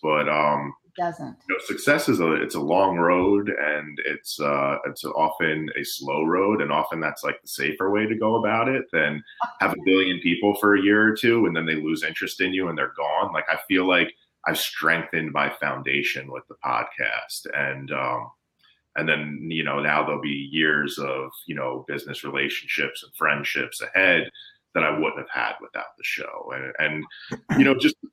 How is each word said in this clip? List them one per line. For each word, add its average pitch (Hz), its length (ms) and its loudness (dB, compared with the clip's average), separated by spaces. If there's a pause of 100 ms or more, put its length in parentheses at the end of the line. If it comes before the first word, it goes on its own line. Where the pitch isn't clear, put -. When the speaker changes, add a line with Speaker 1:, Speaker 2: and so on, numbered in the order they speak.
Speaker 1:
but, 76 260 2
um, 73 440 2 (120)
Speaker 2:
It - 100 -20
doesn't. 165 400 -6 (140)
Speaker 1:
you 95 60 0
know, 92 100 -4
success 147 420 2
is 107 140 4
a, 82 100 4 (100)
it's - 140 -4
a 80 60 -2
long 90 360 4
road, 92 520 4
and 76 560 -2
it's, - 340 -6
uh, 71 460 2
it's 67 180 -8
often 78 720 0
a 69 80 -4
slow 69 400 -2
road, 95 380 4
and 73 100 0
often 80 300 0
that's, 76 200 -4
like, 73 200 -4
the - 80 -20
safer 78 420 -2
way 107 160 2
to 113 80 0
go 110 200 2
about 113 340 2
it 131 240 -2
than 76 280 0 (380)
have 95 140 2
a 90 100 -8
billion 92 380 4
people 101 340 2
for 104 220 6
a 98 40 4
year 104 240 6
or 110 80 4
two, 117 320 4
and 87 80 2
then 82 120 -2
they 80 100 0
lose 78 260 -2
interest 80 380 -6
in 92 140 0
you 92 160 -2
and 78 80 -4
they're 69 180 -2
gone. 80 380 -2
Like, 80 160 -4
I 82 80 2 (100)
feel 92 180 2
like 90 280 4 (340)
I've 78 120 0
strengthened 80 760 -2
my 71 160 2
foundation 69 840 -4
with 64 160 -12
the - 160 -20
podcast, 60 920 -4
and, 69 380 -4
um, 65 400 -4 (640)
and 80 120 -2
then, 76 420 -2
you 80 140 -2
know, 71 160 -2
now 76 240 2
there'll 73 180 -2
be 71 300 -6
years 73 460 0
of, 67 340 -6 (140)
you 78 100 -8
know, 65 320 -6
business 71 360 -8
relationships 69 800 -4
and - 120 -20
friendships 71 680 -2
ahead 90 480 4 (440)
that 82 100 2
I 78 60 4
wouldn't - 300 0
have 67 120 -12
had 57 300 -2
without - 360 -10
the - 60 -20
show. - 500 -8
And, 65 260 -8
and, 76 600 -4 (200)
you 139 40 10
know, 139 140 8
just - 240 2
the - 120 -14